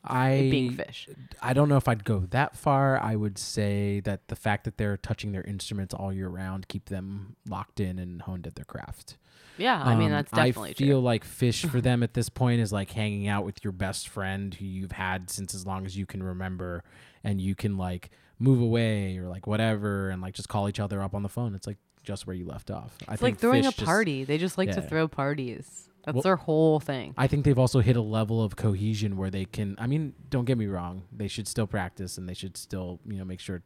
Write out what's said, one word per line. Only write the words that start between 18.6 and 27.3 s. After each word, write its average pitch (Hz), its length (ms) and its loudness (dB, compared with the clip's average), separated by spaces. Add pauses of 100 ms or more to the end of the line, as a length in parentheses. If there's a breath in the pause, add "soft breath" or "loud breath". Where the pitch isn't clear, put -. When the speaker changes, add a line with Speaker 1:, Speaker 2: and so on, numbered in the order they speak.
Speaker 1:
away 110 580 2
or, 90 100 -8
like, 90 200 -10
whatever, 104 640 2
and, 92 120 -4
like, 92 120 -8
just - 140 -12
call 101 200 0
each 101 100 -4
other 101 240 -2
up 98 120 -4
on 101 100 -2
the 101 40 -4
phone. 117 280 -4
It's, - 100 -10
like, 101 120 -8 (260)
just 98 240 -8
where 92 80 -6
you 90 100 -6
left - 240 -10
off. - 260 -8 (120)
I 110 60 -6
Speaker 2:
It's 107 80 -2
like 247 100 4
Speaker 1:
think - 80 -6
Speaker 2:
throwing 262 260 6
a 262 40 4
Speaker 1:
Phish - 80 -6
just 208 80 0
Speaker 2:
party. 165 380 2
They 143 140 0
just 175 200 -2
like 196 140 2
to 190 80 0
Speaker 1:
Yeah. - 60 -8
Speaker 2:
throw 160 220 2
parties. 139 800 -4 (160)
That's - 100 -4
Speaker 1:
Well, 127 80 2
Speaker 2:
their 185 140 6
whole 156 420 6
thing. 131 400 -6
Speaker 1:
I 131 80 6
think 147 180 2